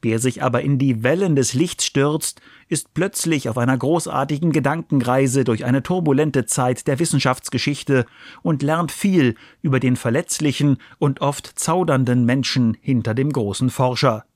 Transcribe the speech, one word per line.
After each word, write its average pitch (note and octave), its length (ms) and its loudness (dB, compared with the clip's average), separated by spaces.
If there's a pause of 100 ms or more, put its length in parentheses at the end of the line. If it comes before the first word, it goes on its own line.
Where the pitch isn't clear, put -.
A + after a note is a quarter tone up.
Wer A2+ 140 0
sich B2+ 240 -2
aber C3 180 0
in C#3 160 0
die B2+ 240 0
Wellen D#3+ 340 2
des B2+ 200 0
Lichts E3+ 280 -2
stürzt, D3 560 -2 (280)
ist - 260 -6
plötzlich D#3+ 560 -2
auf A2 80 -4
einer B2+ 180 2
großartigen D3 760 0
Gedankenreise C3+ 920 0
durch A#2+ 220 0
eine B2+ 160 2
turbulente D3 640 0
Zeit B2+ 400 -2
der C#3 140 -2
Wissenschaftsgeschichte C3+ 1040 0 (380)
und D3 180 0
lernt D#3 300 -2
viel E3 420 2 (300)
über C3 160 2
den B2+ 160 2
verletzlichen C3+ 840 0 (220)
und C#3 220 0
oft - 360 -6
zaudernden C3+ 680 2
Menschen A#2+ 580 0
hinter A2+ 340 0
dem C#3 180 -2
großen A#2+ 380 -2
Forscher. B2+ 540 0 (100)